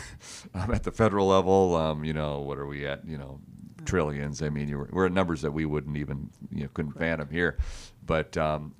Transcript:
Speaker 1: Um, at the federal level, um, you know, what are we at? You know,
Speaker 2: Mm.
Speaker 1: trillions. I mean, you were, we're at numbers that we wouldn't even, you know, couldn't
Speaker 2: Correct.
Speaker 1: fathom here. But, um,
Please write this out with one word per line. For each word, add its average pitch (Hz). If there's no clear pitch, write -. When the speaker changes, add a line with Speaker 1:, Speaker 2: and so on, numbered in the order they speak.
Speaker 1:
Um, 95
at 110
the 90
federal 101
level, 95
um, 78
you 78
know, 73
what 69
are 71
we 71
at? 69
You 78
know, 69
Speaker 2:
Mm. -
Speaker 1:
trillions. 73
I 78
mean, 73
you 71
were, 69
we're 90
at 92
numbers 85
that 76
we 80
wouldn't 73
even, 71
you 80
know, 67
couldn't 76
Speaker 2:
Correct. 82
Speaker 1:
fathom 73
here. 87
But, 80
um, 76